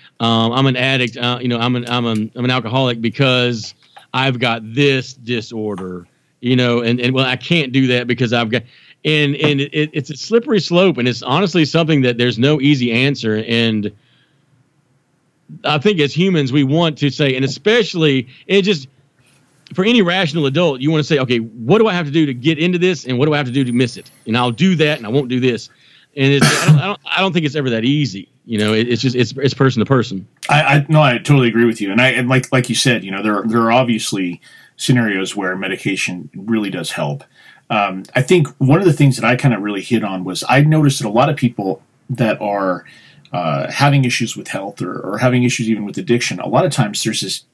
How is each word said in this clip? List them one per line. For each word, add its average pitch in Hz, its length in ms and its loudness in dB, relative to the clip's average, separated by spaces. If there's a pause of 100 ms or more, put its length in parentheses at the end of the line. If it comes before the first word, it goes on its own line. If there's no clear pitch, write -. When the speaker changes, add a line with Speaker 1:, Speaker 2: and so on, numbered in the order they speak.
(200)
Speaker 1:
Um, 113 320 2
I'm 135 140 2
an 127 100 2
addict. 127 400 -2
Uh, 123 240 -2
you 127 80 -4
know, 120 100 0
I'm 123 160 0
an, 120 140 -4
I'm 120 180 -2
an, 110 300 -2
I'm 123 80 -4
an 127 60 0
alcoholic 123 500 -2
because 123 720 0 (380)
I've 131 260 -2
got 117 240 -2
this 131 520 0
disorder, 104 920 -8 (340)
you 123 140 0
know, 123 260 2
and, 120 200 0
and, 123 140 0
well, 131 120 0
I 127 100 -2
can't 147 360 -2
do 135 160 2
that 123 180 0
because 120 260 -2
I've 117 180 0
got," 117 120 -2 (420)
and, 151 320 0
and 147 240 0
it, 151 320 -4
it's 151 180 -6
a 143 60 -14
slippery 226 440 0
slope, 170 380 2
and 120 100 0
it's 117 140 -4
honestly 160 420 0
something 156 380 2
that 123 160 0
there's 120 200 0
no 139 220 2
easy 131 320 2
answer. 117 540 0
And 113 440 0 (1700)
I 147 140 0
think 202 220 2
as 139 160 0
humans, 160 360 2
we 147 100 4
want 151 360 2
to 143 120 0
say, 135 260 0
and 135 80 -2
especially 156 840 0 (180)
it 196 160 2
just, 175 260 -2 (840)
for 185 100 0
any 233 180 4
rational 170 440 0
adult, 135 340 0
you 143 100 0
wanna 151 140 2
say, 151 140 2
"Okay, 127 200 0
what 117 400 0
do 226 100 4
I 185 60 0
have 175 120 -2
to 139 60 -8
do 160 140 2
to 135 80 -2
get 143 240 0
into 180 200 0
this, 175 280 0
and 127 120 -2
what 139 80 2
do 151 80 2
I 147 40 0
have 139 80 -2
to 120 60 -6
do 135 120 0
to 120 80 -4
miss 123 240 0
it? 90 140 -20 (160)
And 110 100 -2
I'll 123 160 0
do 180 240 2
that, 151 220 2
and 113 80 -14
I 104 40 -6
won't 135 180 0
do 123 120 -2
this." 123 300 -2 (460)
And 139 160 2
it's, 139 140 4
I - 200 0
don't, 156 120 8
I 165 80 -2
don't, 202 140 -6 (160)
I 175 40 0
don't 190 140 0
think 170 100 0
it's 143 120 -4
ever 139 140 -2
that 113 140 -2
easy. 127 460 -2 (160)
You 117 100 -6
know, 107 160 0
it, 110 160 0
it's 117 140 -2
just, 127 120 0
it's, 123 180 0
it's 131 200 -2
person 131 280 2
to 101 60 0
person. 107 400 -2 (220)
Speaker 2:
I, 147 140 4
I, 143 260 2
no, 156 140 6
I 123 160 2
totally 131 300 4
agree 117 180 4
with 113 120 0
you. 98 140 -4
And 113 80 2
I, 127 80 4
and 123 180 0
like, 131 240 0
like 127 200 0
you 110 40 -2
said, 110 300 0
you 95 60 -10
know, 98 120 -6
there, 104 220 -2
there 113 160 0
are 113 120 2
obviously 107 680 0 (380)
scenarios 104 580 0
where 92 200 -4
medication 95 800 -6
really 104 360 -4
does 90 220 -8
help. 73 300 -6 (460)
Um, 98 360 -2 (100)
I - 80 0
think 170 340 4
one 139 220 4
of 196 80 2
the 160 80 4
things 135 220 4
that 113 100 -4
I 123 100 2
kinda 120 220 2
really 101 240 -6
hit 110 200 0
on 95 220 -6
was 90 240 -6
I 131 140 4
noticed 151 400 2
that 110 60 -4
a - 20 -8
lot 123 180 2
of 147 80 -2
people 101 460 -4 (260)
that 110 320 -2
are, 98 460 -2 (440)
uh, 78 400 -4
having 139 360 2
issues 120 320 -4
with - 100 -12
health 101 320 -10
or, 90 180 -8
or 104 200 -8
having 127 240 2
issues 117 260 0
even 104 160 0
with 98 140 -8
addiction, 104 420 -2
a 92 80 -8
lot 127 160 2
of 156 80 -2
times 104 320 -4
there's 107 160 -4
this, - 340 -8